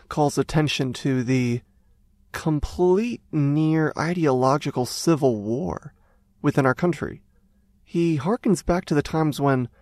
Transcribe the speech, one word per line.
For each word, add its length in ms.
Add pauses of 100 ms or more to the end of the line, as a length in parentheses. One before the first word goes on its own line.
calls 280
attention 560
to 300
the 380 (720)
complete 880 (100)
near 640
ideological 880
civil 560
war 520 (480)
within 240
our 100
country. 460 (640)
He 340
harkens 480
back 200
to 100
the 60
times 400
when 280 (120)